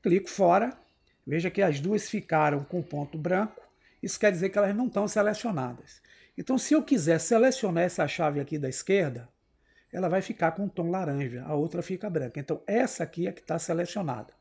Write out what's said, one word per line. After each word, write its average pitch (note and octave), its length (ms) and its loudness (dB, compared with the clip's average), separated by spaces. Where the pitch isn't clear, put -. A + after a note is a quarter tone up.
Clico F#3 260 2
fora, G3+ 480 4
veja E3+ 260 -2
que G3 120 0
as D3+ 160 2
duas G3 300 -2
ficaram D3+ 560 0
com F3+ 180 -4
ponto C#3+ 340 -8
branco, F3+ 460 -2
isso - 160 -6
quer G#3 140 4
dizer F3+ 160 -2
que F#3+ 100 0
elas G3+ 160 2
não A#3+ 140 0
estão G#3 180 0
selecionadas. G3 960 -2
Então, B3 220 0
se - 160 2
eu D#4 80 6
quiser E3 380 2
selecionar A3 640 4
essa E3+ 240 0
chave D3 320 0
aqui C#3+ 180 -4
da C3+ 100 -2
esquerda, C3 600 -2
ela F3+ 160 -2
vai F#3+ 120 2
ficar - 300 0
com F#3+ 140 -6
um F#3+ 40 -4
tom E3+ 220 -2
laranja, C#3+ 540 -4
a D3+ 100 -4
outra D3 260 0
fica F#3+ 300 -6
branca. C#3 300 -4
Então, D3+ 260 -6
essa A3+ 380 0
aqui F3 240 -4
é F#3+ 40 -6
que - 80 -16
tá E3 160 -4
selecionada. E3 840 -4